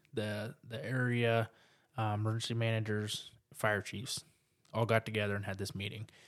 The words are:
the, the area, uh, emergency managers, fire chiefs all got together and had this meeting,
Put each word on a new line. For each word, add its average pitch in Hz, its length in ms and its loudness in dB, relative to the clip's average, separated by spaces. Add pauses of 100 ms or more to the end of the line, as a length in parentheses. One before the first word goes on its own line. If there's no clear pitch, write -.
(140)
the, 107 420 -4 (120)
the 110 160 -8
area, 120 680 4 (480)
uh, 107 160 0
emergency 110 400 0
managers, 110 800 -2 (220)
fire 104 280 2
chiefs - 420 -8 (500)
all 110 120 2
got 110 200 4
together 104 300 0
and 101 100 -2
had 98 120 -4
this 98 180 -6
meeting, 101 320 -6 (200)